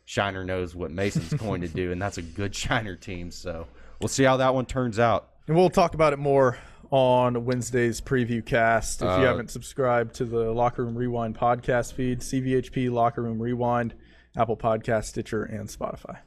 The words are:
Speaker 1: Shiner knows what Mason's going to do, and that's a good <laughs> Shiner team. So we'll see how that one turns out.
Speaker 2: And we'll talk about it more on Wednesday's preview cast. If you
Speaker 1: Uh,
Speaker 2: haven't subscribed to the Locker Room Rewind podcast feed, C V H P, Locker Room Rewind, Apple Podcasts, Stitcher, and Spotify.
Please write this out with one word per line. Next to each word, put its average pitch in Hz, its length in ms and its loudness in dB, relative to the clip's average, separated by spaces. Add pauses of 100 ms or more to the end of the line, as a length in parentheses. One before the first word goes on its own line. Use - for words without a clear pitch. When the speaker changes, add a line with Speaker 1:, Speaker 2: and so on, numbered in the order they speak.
Speaker 1:
Shiner 95 400 -2
knows 92 320 -4
what 85 160 -8
Mason's 90 420 -2
going 98 280 -2
to 87 80 -6
do, 90 240 -4
and 90 80 -4
that's 101 160 -4
a 95 40 -8
good 95 340 -6
<laughs> - 0 -
Shiner 110 420 -2
team. 87 340 -10
So 82 360 -10 (340)
we'll 107 80 -2
see 135 160 4
how 131 100 6
that 131 180 2
one 127 120 0
turns 120 340 -2
out. 113 300 2 (180)
Speaker 2:
And 151 80 0
we'll 180 140 6
talk 170 240 2
about 156 180 4
it 139 80 -2
more 139 380 4 (340)
on 123 540 4
Wednesday's 120 560 0
preview 120 440 0
cast. 113 560 2
If 90 40 -2
you 90 60 2
Speaker 1:
Uh, 92 100 4
Speaker 2:
haven't 117 280 2
subscribed 120 680 -2
to 131 100 -2
the 113 260 -2
Locker 120 320 0
Room 117 120 -4
Rewind 117 420 -2
podcast 123 560 2
feed, 127 280 -2
C 131 200 -2
V 127 120 0
H 127 200 0
P, 127 160 0
Locker 120 340 2
Room 113 180 -4
Rewind, 120 520 0 (420)
Apple 113 220 2
Podcasts, 110 480 0
Stitcher, 110 400 -4
and 104 240 -10
Spotify. - 580 -10